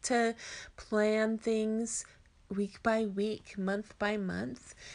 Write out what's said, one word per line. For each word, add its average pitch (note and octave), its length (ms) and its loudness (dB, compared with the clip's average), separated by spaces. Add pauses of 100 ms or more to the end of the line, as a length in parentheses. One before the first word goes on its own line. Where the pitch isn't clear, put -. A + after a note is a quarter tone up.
to A#3 300 4 (420)
plan G#3+ 640 2
things A3 680 0 (500)
week G3 280 -2
by A3+ 220 4
week, G3+ 540 -2
month G3 400 -2
by G#3 180 0
month. G3 580 -4 (200)